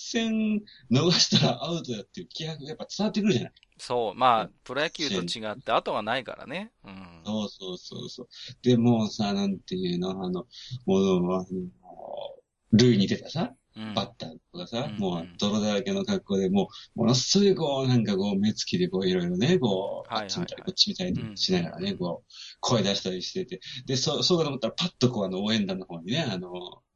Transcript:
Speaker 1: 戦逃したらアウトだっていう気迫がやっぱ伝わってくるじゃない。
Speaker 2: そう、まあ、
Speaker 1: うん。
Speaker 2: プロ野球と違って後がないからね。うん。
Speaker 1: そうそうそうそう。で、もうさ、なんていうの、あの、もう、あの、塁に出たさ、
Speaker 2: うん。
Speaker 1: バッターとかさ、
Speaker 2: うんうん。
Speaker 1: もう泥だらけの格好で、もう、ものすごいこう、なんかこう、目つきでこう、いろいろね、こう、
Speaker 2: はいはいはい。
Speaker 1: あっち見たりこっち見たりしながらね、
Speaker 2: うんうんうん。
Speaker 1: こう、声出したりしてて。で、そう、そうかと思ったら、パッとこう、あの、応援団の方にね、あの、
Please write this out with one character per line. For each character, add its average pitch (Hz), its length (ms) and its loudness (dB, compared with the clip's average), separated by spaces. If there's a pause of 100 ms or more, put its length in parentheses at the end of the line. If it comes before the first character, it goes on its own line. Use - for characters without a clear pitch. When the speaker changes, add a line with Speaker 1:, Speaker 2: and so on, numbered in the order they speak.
(120)
Speaker 1:
戦 220 500 0 (300)
逃 156 200 6
し - 280 4
た 147 80 4
ら 127 180 0
ア 160 60 -4
ウ 170 100 -4
ト 123 120 -6
だ 104 80 -6
っ - 20 -14
て - 180 -14
い - 40 -10
う - 20 -20
気 - 200 -10
迫 160 140 -10
が - 80 -14
や - 60 -10
っ - 20 -20
ぱ 107 80 -12 (100)
伝 202 100 0
わ 220 40 2
っ - 40 -6
て 214 80 0
く 208 60 2
る 185 60 4
じ 120 60 4
ゃ 95 40 -4
な 82 60 -10
い。 - 40 -20 (280)
Speaker 2:
そ 117 320 0
う、 - 40 -12
ま 120 220 6
あ、 104 40 0
Speaker 1:
う - 40 -2
ん。 - 40 -16 (120)
Speaker 2:
プ 127 120 -10
ロ 139 60 0
野 165 80 0
球 151 200 -4
と 104 60 -2
違 107 360 -4
っ 110 60 -8
て 110 140 -4
後 160 220 2
が 123 100 -2
な 113 140 0
い 127 60 -4
か - 120 -10
ら - 100 -18
ね。 190 260 -10 (140)
う 107 40 -14
ん。 92 360 -16
Speaker 1:
そ 107 200 -4
う - 40 -8
そ 92 240 -12
う 87 40 -10
そ - 280 -12
う - 40 -12
そ - 140 -14
う。 - 40 -18 (340)
で、 123 160 6
も 117 280 4
う 104 40 -2
さ、 101 240 -2
な 101 140 0
ん 95 120 -2
て - 160 -10
い 90 200 -2
う 90 40 -2
の、 92 120 -2 (120)
あ 180 60 -4
の、 180 180 -4 (380)
も 95 160 4
う、 92 320 4
あ 92 60 0
の、 90 60 -6 (1300)
塁 117 240 8
に 98 100 4
出 - 100 0
た - 120 -12
さ、 185 240 -4 (240)
Speaker 2:
う 110 40 -10
ん。 107 120 -8
Speaker 1:
バ 98 140 -2
ッ - 100 -14
タ - 80 -12
ー - 120 -14 (140)
と 87 80 -12
か 87 80 -10
さ、 117 120 -6
Speaker 2:
う 117 100 -4
ん 104 60 -8
う - 20 -10
ん。 - 20 -10
Speaker 1:
も 92 200 -2
う 85 80 -10 (100)
泥 104 240 0
だ 104 120 0
ら 101 80 2
け 98 120 -2
の 98 100 0
格 95 220 -2
好 98 120 0
で、 95 120 2
も 95 180 4 (300)
う、 - 20 -8
も 120 60 4
の 120 100 6
す - 240 2
ご 202 60 6
い 196 100 6
こ 139 300 0
う、 - 20 2
な 127 80 4
ん 113 80 6
か 101 140 0
こ 101 140 0
う、 98 60 0
目 107 160 2
つ - 120 -4
き - 120 -2
で - 120 2
こ - 100 0
う、 95 80 2
い 92 60 2
ろ 92 100 2
い 87 40 -2
ろ 90 100 -2
ね、 156 220 4
こ 101 460 -2
う、 - 80 -10
Speaker 2:
は 110 100 -2
い - 20 -6
は - 0 -
い - 0 -
は - 0 -
い。 - 0 -
Speaker 1:
あ - 0 -
っ - 20 -12
ち 95 140 -6
見 175 60 -4
た - 100 -10
り - 60 -16
こ - 80 -6
っ - 20 -10
ち - 160 2
見 190 60 -4
た 185 100 -4
り 117 320 -4
し - 160 0
な 180 80 4
が 170 80 -4
ら - 100 -12
ね、 - 20 -6
Speaker 2:
う - 20 -4
ん 196 40 -2
う - 20 -2
ん - 40 -4
う - 0 -
ん。 175 60 -8
Speaker 1:
こ 170 280 -6
う、 - 320 -18
声 113 240 2
出 98 120 0
し - 80 -6
た 95 80 -4
り 92 100 -6
し - 100 -8
て 92 140 -6
て。 - 160 -12 (240)
で、 135 100 -2
そ 131 240 0
う、 120 40 0
そ 185 120 4
う - 40 2
か 160 40 2
と 151 60 0
思 139 80 -4
っ - 20 -6
た 113 80 -2
ら、 110 60 -4
パ 175 140 -2
ッ - 120 -8
と 123 100 4
こ 107 120 -2
う、 95 40 0
あ 92 40 -4
の、 92 120 -4
応 107 120 0
援 107 120 2
団 95 140 -4
の 90 60 -10
方 85 160 -12
に 85 60 -10
ね、 143 220 0
あ - 80 -2
の、 180 140 -8 (440)